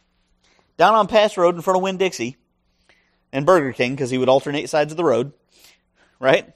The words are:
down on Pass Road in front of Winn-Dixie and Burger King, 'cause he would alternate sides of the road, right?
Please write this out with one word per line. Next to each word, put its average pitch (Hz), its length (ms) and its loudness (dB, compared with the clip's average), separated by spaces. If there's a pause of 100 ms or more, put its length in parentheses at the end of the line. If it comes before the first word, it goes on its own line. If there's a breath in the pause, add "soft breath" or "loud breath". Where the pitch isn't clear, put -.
(760)
down 196 180 4
on 208 120 2
Pass 214 300 2
Road 175 180 2
in 165 60 -12
front 185 160 0
of 185 60 -2
Winn-Dixie 185 540 -4 (960)
and 139 140 -4
Burger 147 280 2
King, 127 220 -4
'cause 135 140 -6
he 127 80 -2
would 127 120 0
alternate 139 400 0
sides 151 220 -2
of 156 60 -16
the 175 60 -4
road, 131 300 0 (840 soft breath)
right? 135 360 0